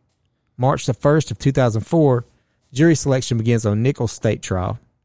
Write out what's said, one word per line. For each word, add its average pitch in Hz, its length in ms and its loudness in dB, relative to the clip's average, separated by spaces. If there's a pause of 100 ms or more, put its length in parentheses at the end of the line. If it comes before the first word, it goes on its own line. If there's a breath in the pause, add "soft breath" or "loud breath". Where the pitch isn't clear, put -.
(560)
March 135 300 0
the 117 80 -2
first 147 360 0
of 110 80 -10
two 139 140 0
thousand 117 300 0
four. 135 420 2 (480)
Jury 156 240 4
selection 131 420 -2
begins 113 260 0
on 107 200 0
Nichols' 117 260 -2
state - 320 -2
trial. 95 380 -4 (240)